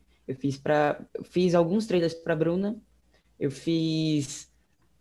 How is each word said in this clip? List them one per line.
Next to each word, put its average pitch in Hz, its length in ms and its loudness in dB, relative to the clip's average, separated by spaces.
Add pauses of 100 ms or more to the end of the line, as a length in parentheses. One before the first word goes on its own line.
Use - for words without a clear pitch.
(280)
eu 135 80 -6
fiz 139 220 -4
pra, 151 420 2 (140)
eu - 100 -8
fiz 180 320 0
alguns 175 300 2
trailers 165 280 0
pra - 220 -4
Bruna, 180 420 0 (600)
eu 139 120 -2
fiz 160 960 -2 (520)